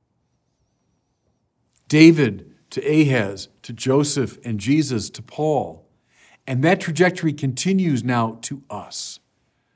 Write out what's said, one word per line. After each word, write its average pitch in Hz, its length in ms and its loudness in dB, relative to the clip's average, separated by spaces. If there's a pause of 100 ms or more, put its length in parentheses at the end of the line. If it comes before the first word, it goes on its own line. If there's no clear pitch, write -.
(1900)
David 147 680 4 (140)
to - 120 -8
Ahaz, 131 680 0 (140)
to - 100 -14
Joseph 131 720 0
and 110 160 -6
Jesus 123 520 -2
to - 100 -16
Paul. 131 680 -6 (580)
And 131 180 -2
that 185 160 2
trajectory 175 540 0
continues 147 680 -2
now 117 380 -2
to - 280 -10
us. - 500 -12 (560)